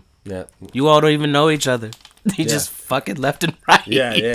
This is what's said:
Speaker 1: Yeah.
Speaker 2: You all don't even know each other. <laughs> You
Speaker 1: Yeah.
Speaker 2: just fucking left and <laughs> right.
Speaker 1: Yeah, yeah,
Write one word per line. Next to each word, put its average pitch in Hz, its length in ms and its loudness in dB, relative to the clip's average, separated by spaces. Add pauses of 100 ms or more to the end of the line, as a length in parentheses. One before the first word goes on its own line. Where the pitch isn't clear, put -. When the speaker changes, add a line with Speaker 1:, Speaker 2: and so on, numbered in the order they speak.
(240)
Speaker 1:
Yeah. 92 200 -10 (280)
Speaker 2:
You 139 160 2
all 151 120 8
don't 156 100 4
even 151 200 0
know 147 200 2
each 147 180 -2
other. 113 260 -2
<laughs> - 60 -20 (240)
You 170 200 -2
Speaker 1:
Yeah. 151 80 -4
Speaker 2:
just 143 180 -4
fucking 139 460 -6
left 135 260 -2
and - 200 -2
<laughs> - 60 -16
right. - 160 4
Speaker 1:
Yeah, 123 300 0
yeah, 117 200 0